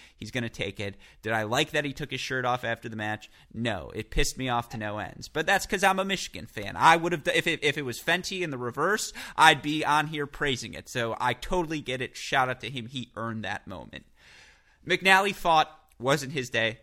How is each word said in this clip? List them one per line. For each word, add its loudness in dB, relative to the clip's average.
he's -12
gonna -4
take -6
it. -8
Did -2
I 2
like 0
that 0
he -4
took -10
his -6
shirt -4
off 0
after -4
the -10
match? -6
No. -4
It -8
pissed 2
me -4
off -2
to -10
no -6
ends. -10
But -2
that's 2
'cause -2
I'm 4
a 0
Michigan -6
fan. -10
I 8
would 0
have, -2
if 2
it, 0
if 2
it -4
was -6
Fenty -2
in -4
the -6
reverse, 0
I'd 8
be -2
on 2
here -6
praising -4
it. -14
So -4
I 2
totally -4
get -4
it. -8
Shout 0
out -4
to -8
him. -10
He -10
earned -6
that -8
moment. -14
McNally 4
fought. 2
Wasn't 0
his -4
day. 0